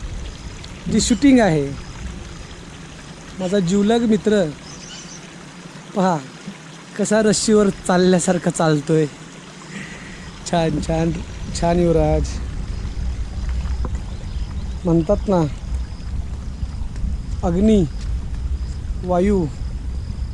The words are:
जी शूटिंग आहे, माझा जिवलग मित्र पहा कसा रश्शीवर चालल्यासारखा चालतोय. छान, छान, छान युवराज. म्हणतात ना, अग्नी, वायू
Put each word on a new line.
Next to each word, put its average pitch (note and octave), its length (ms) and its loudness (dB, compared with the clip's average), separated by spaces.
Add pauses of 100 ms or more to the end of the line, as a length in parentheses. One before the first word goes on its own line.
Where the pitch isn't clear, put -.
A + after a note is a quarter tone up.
(920)
जी G#3+ 80 4
शूटिंग B3+ 400 6
आहे, D#3 280 4 (1700)
माझा F#3 180 2
जिवलग G3+ 420 4
मित्र G#3 500 4 (1500)
पहा F#3 200 4 (840)
कसा G#3+ 240 4
रश्शीवर G#3 460 6
चालल्यासारखा F#3 840 4
चालतोय. D#3 560 2 (1400)
छान, D#3+ 380 2
छान, E3 220 2 (500)
छान E3+ 180 4
युवराज. D#3 440 6 (2500)
म्हणतात E3 440 2
ना, F#3 120 4 (2000)
अग्नी, F#3+ 420 6 (1200)
वायू F3+ 420 4 (880)